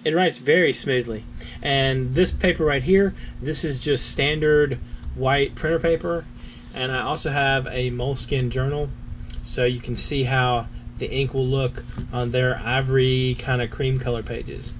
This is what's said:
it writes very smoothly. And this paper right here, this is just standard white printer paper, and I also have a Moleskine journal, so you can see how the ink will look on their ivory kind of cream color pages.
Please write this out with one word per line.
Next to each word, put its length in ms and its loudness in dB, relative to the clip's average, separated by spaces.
it 100 2
writes 260 4
very 340 4
smoothly. 500 -2
And 520 2
this 180 4
paper 340 2
right 180 2
here, 300 4
this 220 -2
is 160 -4
just 300 0
standard 680 2
white 400 2
printer 240 0
paper, 460 0
and 160 -4
I 100 -2
also 280 -2
have 380 2
a 240 -2
Moleskine 580 -2
journal, 400 0
so 200 -2
you 160 2
can 160 -6
see 280 -2
how 420 2
the 120 -4
ink 240 0
will 120 2
look 380 0
on 200 -2
their 340 2
ivory 760 2
kind 220 0
of 80 -2
cream 280 0
color 260 -2
pages. 560 -8